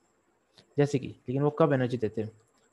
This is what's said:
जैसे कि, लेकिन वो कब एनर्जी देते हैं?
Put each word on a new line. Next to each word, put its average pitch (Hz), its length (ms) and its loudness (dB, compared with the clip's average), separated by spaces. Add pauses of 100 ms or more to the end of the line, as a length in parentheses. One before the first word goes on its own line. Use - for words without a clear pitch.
(760)
जैसे 143 220 2
कि, - 80 -8
लेकिन 127 340 -6
वो 147 80 2
कब 147 240 2
एनर्जी 127 240 0
देते 107 240 -4
हैं? 107 100 -8 (420)